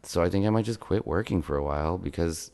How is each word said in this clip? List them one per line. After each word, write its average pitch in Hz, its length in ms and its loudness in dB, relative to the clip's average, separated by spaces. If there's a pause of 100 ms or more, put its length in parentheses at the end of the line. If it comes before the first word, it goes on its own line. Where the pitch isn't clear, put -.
so - 180 0
I 87 80 4
think 98 160 2
I 107 40 4
might 110 160 4
just 110 140 -4
quit - 280 -2
working 92 340 0
for 76 160 -2
a 71 60 0
while 76 340 0
because 85 560 -4